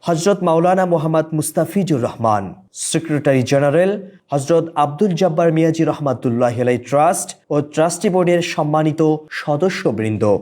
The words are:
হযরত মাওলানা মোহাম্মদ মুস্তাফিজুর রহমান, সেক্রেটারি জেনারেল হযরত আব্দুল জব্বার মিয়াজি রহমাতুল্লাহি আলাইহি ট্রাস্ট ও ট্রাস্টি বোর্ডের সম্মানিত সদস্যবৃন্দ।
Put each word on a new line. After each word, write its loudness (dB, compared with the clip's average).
হযরত 0
মাওলানা 2
মোহাম্মদ 0
মুস্তাফিজুর -2
রহমান, -2
সেক্রেটারি 0
জেনারেল 2
হযরত 0
আব্দুল 0
জব্বার 2
মিয়াজি 2
রহমাতুল্লাহি -2
আলাইহি 0
ট্রাস্ট 0
ও 0
ট্রাস্টি -2
বোর্ডের 2
সম্মানিত 0
সদস্যবৃন্দ। -2